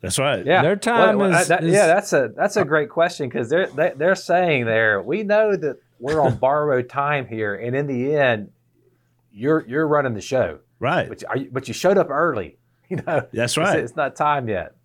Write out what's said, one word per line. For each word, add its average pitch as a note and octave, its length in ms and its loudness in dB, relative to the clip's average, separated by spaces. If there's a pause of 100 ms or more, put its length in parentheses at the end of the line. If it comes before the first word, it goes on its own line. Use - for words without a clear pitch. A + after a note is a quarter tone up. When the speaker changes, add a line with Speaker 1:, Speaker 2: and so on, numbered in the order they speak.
Speaker 1:
That's F#2 180 -4
right. C3 260 0
Speaker 2:
Yeah. F3 160 4
Speaker 3:
Their F3+ 140 2
time A3 420 2
Speaker 2:
What, G3 140 2
what, E3+ 80 4
Speaker 3:
is, F#3 80 0
Speaker 2:
that, E3 160 2
Speaker 3:
is E3 100 2
Speaker 2:
yeah, G3+ 140 6
that's F3+ 240 2
a, C3+ 240 2
that's G3 200 -2
a G3+ 80 2
great D3 260 0
question, E3 380 0
'cause B2 220 -4
they're, E3+ 160 2
they, D3 300 0
they're E3+ 180 2
saying F3 520 0
there, A2 360 2
"We E3 220 -4
know G#3 320 2
that D3+ 220 -6 (200)
we're D3+ 220 -2
on B2+ 160 2
Speaker 3:
<laughs> - 40 -16
Speaker 2:
borrowed C3+ 480 0
time C#3 380 -2
here, G#2+ 300 -4
and A#2+ 180 -6
in C#3+ 140 -2
the C3+ 260 -2
end, B2 360 0 (840)
you're, D3+ 360 0
you're D3 180 -2
running C#3+ 280 0
the G2+ 60 -8
show." F#2 380 -2 (220)
Speaker 1:
Right. C3+ 280 -2
Speaker 2:
But, - 200 -14
are A2 80 -4
you, C3+ 160 -6
but C3 160 -6
you A#2 60 -8
showed D3+ 240 2
up - 120 0
early. C3+ 460 -2 (160)
<laughs> - 180 -20
You F#3 60 -6
know, D#3 360 -4
Speaker 1:
That's A#2 200 -2
Speaker 2:
it's, - 60 -2
Speaker 1:
right. E3+ 200 0
Speaker 2:
it's A#2+ 160 -6
not C#3 220 -4
time D3 320 0
yet. F#2 240 -4 (120)